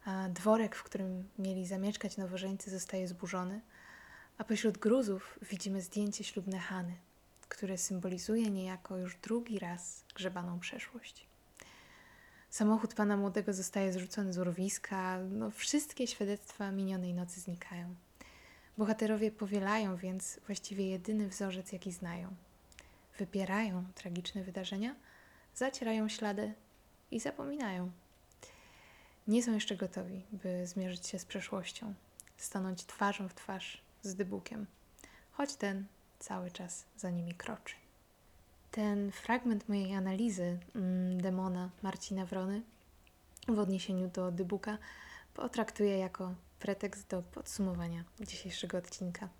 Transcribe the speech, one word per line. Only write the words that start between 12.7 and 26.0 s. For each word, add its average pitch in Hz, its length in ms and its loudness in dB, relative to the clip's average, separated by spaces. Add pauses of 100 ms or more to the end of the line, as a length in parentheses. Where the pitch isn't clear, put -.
pana 208 220 6
młodego 202 360 2
zostaje 190 400 2
zrzucony 185 400 0
z 175 60 0
urwiska, 185 800 0
no, 202 320 0
wszystkie - 560 0
świadectwa 202 680 -2
minionej 190 420 0
nocy 180 260 -2
znikają. 175 540 -6 (840)
Bohaterowie 214 520 4
powielają 202 680 2
więc 185 500 -4
właściwie 196 440 0
jedyny 202 380 2
wzorzec, 190 440 -2
jaki 185 200 -4
znają. 175 420 -6 (840)
Wypierają 190 680 0 (100)
tragiczne 180 480 -4
wydarzenia, 190 520 -2 (600)
zacierają 226 540 2